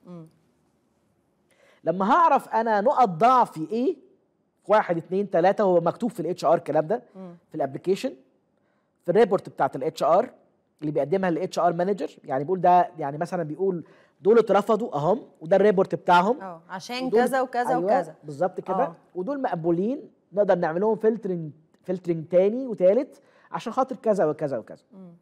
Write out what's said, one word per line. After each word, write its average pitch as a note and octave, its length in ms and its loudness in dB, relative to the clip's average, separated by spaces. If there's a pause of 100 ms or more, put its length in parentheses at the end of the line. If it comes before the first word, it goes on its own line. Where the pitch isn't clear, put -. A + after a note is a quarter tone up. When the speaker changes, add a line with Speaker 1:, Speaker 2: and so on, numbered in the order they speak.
Speaker 1:
مم. E3+ 220 -18 (1600)
Speaker 2:
لما F#3+ 280 -2
هعرف D#4 380 4
أنا A3 320 0
نقط B3 280 4
ضعفي F3+ 640 2
إيه، B3 240 -2 (680)
في F3 60 -2
واحد، F#3+ 260 2
اتنين، G3 320 -4
تلاتة، F#3+ 340 2
هو F3+ 180 4
مكتوب E3+ 300 -4
في - 80 -12
ال D#3 80 -6
اتش F3 180 -6
ار D3+ 80 6
الكلام D#3 340 0
ده، A#3+ 160 -4 (120)
Speaker 1:
مم. F#3 200 -18 (140)
Speaker 2:
في - 60 -20
الابليكيشن، D#3 580 -4 (920)
في F3 60 -2
الريبورت G3 380 2
بتاعت C3+ 260 -2
ال C3 80 -6
اتش - 200 -4
ار F3+ 260 4 (520)
اللي D3+ 100 -6
بيقدمها D#3 380 -2
ال D#3+ 80 -2
اتش F3+ 220 -6
ار E3+ 140 2
مانجر، G3 500 -4
يعني C#3+ 200 -4
بيقول F3 180 -4
ده، F3+ 280 4 (100)
يعني C#3+ 180 -6
مثلا F3 260 -6
بيقول E3 400 -4 (380)
دول G#3+ 180 6
اترفضوا G#3 560 0
أهم، F3 260 0 (200)
وده E3 140 0
الريبورت G3 400 2
بتاعهم. F#3 460 2
Speaker 1:
اه، F3 280 -16
عشان A#3+ 360 -10
Speaker 2:
ودول، A#3 160 2
Speaker 1:
كذا B3+ 200 0
وكذا B3 280 -4
Speaker 2:
أيوة، E3+ 140 0
Speaker 1:
وكذا. F#3 400 -2
Speaker 2:
بالظبط D3+ 380 -6
كده. B3 220 -2
Speaker 1:
اه. F3 120 -6 (200)
Speaker 2:
ودول B3+ 260 -6
مقبولين، F3 680 -4 (240)
نقدر G3 220 2
نعمل F3 260 -4
لهم G#3+ 140 0
فلترنج، F#3 560 -4 (320)
فلترنج E3+ 440 -6
تاني G#3+ 400 2
وتالت، G#3 540 0 (300)
عشان G3+ 220 -10
خاطر C4 220 -2
كذا G3+ 300 0
وكذا D3 320 -4
وكذا. - 260 -14 (100)
Speaker 1:
مم. F#3 280 -20